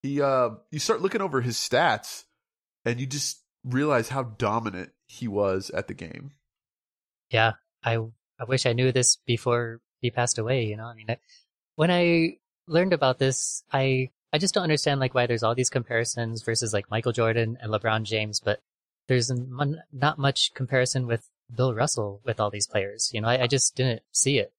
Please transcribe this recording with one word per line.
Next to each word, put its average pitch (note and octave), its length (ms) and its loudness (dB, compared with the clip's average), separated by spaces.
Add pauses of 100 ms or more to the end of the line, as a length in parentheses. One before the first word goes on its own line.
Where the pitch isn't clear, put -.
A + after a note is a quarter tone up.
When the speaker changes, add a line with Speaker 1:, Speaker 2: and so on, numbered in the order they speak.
Speaker 1:
He, C#3 160 -2
uh, C3 300 4 (220)
you D3+ 80 -6
start F#3+ 200 0
looking F#3+ 200 0
over D3+ 200 0
his A#2+ 160 -4
stats - 680 0 (600)
and A#2+ 140 -2
you C3 80 -4
just C3+ 340 -6 (220)
realize C3 460 2
how C3+ 160 -4
dominant G#2+ 680 -4 (160)
he - 220 -10
was G2 420 0
at - 160 -6
the F#2+ 80 -10
game. - 380 -14 (960)
Speaker 2:
Yeah, A2+ 220 4 (320)
I, A#2 140 0 (420)
I B2 80 -8
wish C3 180 0
I B2 60 4
knew B2+ 180 4
this B2 340 2
before A#2+ 560 0 (200)
he B2 100 0
passed A#2+ 280 -2
away, A#2+ 260 0
you G#2+ 120 -4
know? A2 100 -12
I A#2 80 -16
mean, A2 140 -16
I, A#2 100 -4 (580)
when E3 160 4
I E3+ 460 4 (280)
learned F3 260 2
about C#3 280 2
this, - 420 0 (100)
I, C3 380 0 (220)
I D3+ 60 0
just F#3 160 0
don't G3 100 0
understand, D3+ 340 2
like, C3 160 0
why B2 140 2
there's A#2 160 0
all A2+ 100 2
these B2 160 0
comparisons A#2 720 -2
versus, A2+ 300 -2
like, G2+ 180 -2
Michael A#2 220 0
Jordan A2+ 480 0
and A2 120 -8
LeBron A2 300 0
James, G#2+ 380 -4
but - 200 -2 (460)
there's B2 240 2
n-, B2 200 -4
mon-, C#3+ 320 -4 (100)
not C#3+ 260 -2
much C#3 340 0
comparison B2+ 540 0
with A#2 220 -2 (260)
Bill B2 200 2
Russell G#2+ 500 -2
with A#2 160 -4
all G#2 100 2
these G#2 160 -4
players. - 480 -4
You A2 60 -2
know, A2 80 0
I, B2+ 140 2
I B2 40 2
just B2+ 300 2
didn't B2+ 340 0
see C3+ 280 2
it. G2+ 200 -2